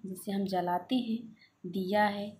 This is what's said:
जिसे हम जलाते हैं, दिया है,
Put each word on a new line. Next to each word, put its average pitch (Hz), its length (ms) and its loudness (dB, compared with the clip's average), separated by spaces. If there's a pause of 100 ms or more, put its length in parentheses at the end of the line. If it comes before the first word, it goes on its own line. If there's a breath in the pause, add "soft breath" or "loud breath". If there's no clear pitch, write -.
जिसे 185 260 -6
हम 196 140 2
जलाते 180 500 0
हैं, 226 400 -2 (300 loud breath)
दिया 190 400 2
है, 202 340 -2